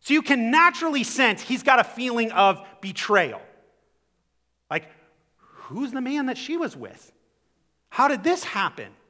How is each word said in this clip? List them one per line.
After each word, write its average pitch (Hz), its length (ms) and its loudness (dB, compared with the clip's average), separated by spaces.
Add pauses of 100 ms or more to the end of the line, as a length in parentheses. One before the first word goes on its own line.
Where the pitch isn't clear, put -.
So - 140 0
you 302 80 2
can 233 280 0
naturally 320 540 2
sense 240 380 0
he's 254 200 -4
got 262 160 6
a 226 60 4
feeling 233 480 -4
of 190 340 2 (140)
betrayal. 180 640 0 (1300)
Like, 160 180 -6 (480)
"Who's - 560 -10
the 269 80 -6
man 269 260 -4
that 254 120 -6
she 311 180 -6
was 320 180 -6
with? - 380 -18 (800)
How 269 180 2
did 226 160 -2
this 349 200 0
happen?" 151 500 -6 (160)